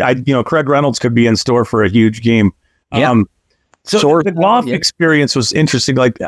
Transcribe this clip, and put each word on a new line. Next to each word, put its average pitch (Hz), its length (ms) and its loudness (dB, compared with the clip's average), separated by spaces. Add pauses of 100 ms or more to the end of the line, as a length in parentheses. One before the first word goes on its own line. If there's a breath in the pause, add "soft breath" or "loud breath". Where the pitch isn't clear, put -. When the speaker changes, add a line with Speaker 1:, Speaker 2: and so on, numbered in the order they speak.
Speaker 1:
I, 127 80 0 (160)
you 139 80 2
know, 120 80 0
Craig 151 260 -2
Reynolds 143 300 0
could 117 160 -2
be 117 120 4
in 110 100 2
store 120 280 0
for 107 200 -2
a 95 40 2
huge 110 320 0
game. 113 300 2 (420)
Speaker 2:
Yeah. 131 180 0
Speaker 1:
Um, 110 180 0 (560)
so 208 140 -2
Speaker 2:
Sore 156 260 2
Speaker 1:
the 190 80 -2
Goff 196 340 0
Speaker 2:
yeah. 123 80 -4
Speaker 1:
experience 151 640 0
was 120 160 -2
interesting. 143 420 0
Like, 127 340 0